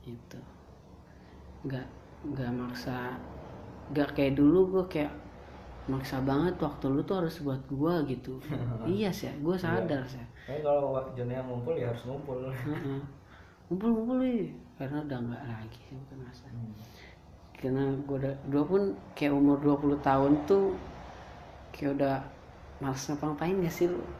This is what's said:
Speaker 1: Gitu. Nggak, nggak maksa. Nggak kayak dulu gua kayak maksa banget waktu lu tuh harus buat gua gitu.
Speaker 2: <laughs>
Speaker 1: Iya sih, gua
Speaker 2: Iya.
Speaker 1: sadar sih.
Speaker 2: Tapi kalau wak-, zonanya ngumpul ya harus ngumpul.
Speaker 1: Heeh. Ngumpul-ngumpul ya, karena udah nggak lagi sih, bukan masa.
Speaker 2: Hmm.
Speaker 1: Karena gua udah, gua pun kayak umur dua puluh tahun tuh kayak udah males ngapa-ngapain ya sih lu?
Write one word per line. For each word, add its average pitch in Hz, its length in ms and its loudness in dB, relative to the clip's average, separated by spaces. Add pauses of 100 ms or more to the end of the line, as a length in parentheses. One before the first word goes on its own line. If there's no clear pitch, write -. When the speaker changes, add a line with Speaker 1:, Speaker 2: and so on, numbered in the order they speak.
Speaker 1:
Gitu. 120 340 -14 (1300)
Nggak, 131 180 -4 (400)
nggak 131 300 -4
maksa. 123 640 -6 (720)
Nggak 143 260 2
kayak 139 220 4
dulu 175 340 8
gua 185 160 4
kayak 147 240 -2 (760)
maksa 135 340 -2
banget 143 380 4
waktu 147 260 -2
lu 139 160 4
tuh 196 160 0
harus 165 240 -2
buat 135 260 0
gua 147 380 2
gitu. 131 320 -4 (260)
Speaker 2:
<laughs> 117 240 -2
Speaker 1:
Iya 196 220 2
sih, - 320 -4
gua 175 160 2
Speaker 2:
Iya. 170 160 0
Speaker 1:
sadar 151 320 2
sih. 127 160 -10 (240)
Speaker 2:
Tapi 143 160 -6
kalau 143 320 4
wak-, 131 180 -2
zonanya 123 300 -4
ngumpul 127 320 -2
ya 127 160 0
harus 117 160 -6
ngumpul. 131 400 -6
Speaker 1:
Heeh. 135 560 -4 (680)
Ngumpul-ngumpul 226 540 2
ya, 240 260 2 (300)
karena 139 240 -4
udah 139 220 -4
nggak 120 200 -6
lagi 113 380 -10
sih, - 160 -16
bukan 131 240 -14
masa. - 260 -16
Speaker 2:
Hmm. 117 260 -10 (760)
Speaker 1:
Karena 135 320 0 (220)
gua 139 160 -2
udah, 139 140 -2 (120)
gua 143 160 4
pun 185 180 4 (300)
kayak 147 220 2
umur 143 240 8
dua 147 180 6
puluh 143 240 2
tahun 139 340 6 (120)
tuh 196 260 6 (1000)
kayak 139 260 -2
udah 139 180 4 (640)
males 135 240 -2
ngapa-ngapain 151 580 0
ya 165 140 2
sih 175 160 4
lu? 180 100 0 (200)